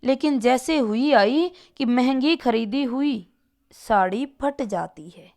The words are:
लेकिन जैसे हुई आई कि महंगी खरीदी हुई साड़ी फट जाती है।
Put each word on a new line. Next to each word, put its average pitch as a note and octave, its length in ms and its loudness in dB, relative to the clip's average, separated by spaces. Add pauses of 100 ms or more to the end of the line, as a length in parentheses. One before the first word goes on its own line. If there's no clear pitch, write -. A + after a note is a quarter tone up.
लेकिन C4+ 360 0
जैसे B3+ 380 0
हुई B3 340 0
आई C4+ 400 4 (260)
कि C#4 80 -2
महंगी C4 500 2
खरीदी A3+ 480 -2
हुई B3+ 440 -4 (440)
साड़ी G3+ 540 0
फट C#4 360 -6
जाती E3+ 480 -8
है। - 280 -20